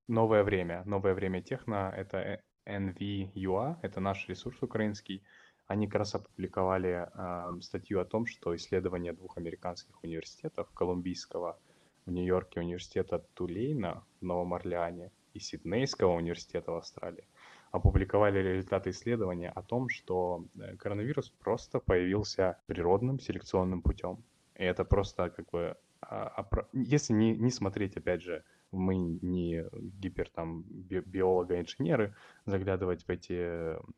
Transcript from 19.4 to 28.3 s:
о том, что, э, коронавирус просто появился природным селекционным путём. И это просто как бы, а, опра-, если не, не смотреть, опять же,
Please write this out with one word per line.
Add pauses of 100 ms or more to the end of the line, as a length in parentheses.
о
том,
что, (120)
э,
коронавирус
просто
появился (100)
природным
селекционным
путём. (320)
И
это
просто
как
бы, (260)
а, (120)
опра-,
если
не,
не
смотреть,
опять
же, (280)